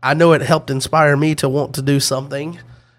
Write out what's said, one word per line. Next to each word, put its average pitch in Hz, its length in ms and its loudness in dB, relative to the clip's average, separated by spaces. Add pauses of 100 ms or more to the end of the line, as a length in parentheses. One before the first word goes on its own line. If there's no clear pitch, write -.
I 135 100 0
know 165 200 4
it 151 80 2
helped 156 280 -2
inspire 143 480 2
me 156 180 0
to 147 140 -2
want 135 260 -4
to 139 60 -6
do 139 180 0
something 139 600 -6 (400)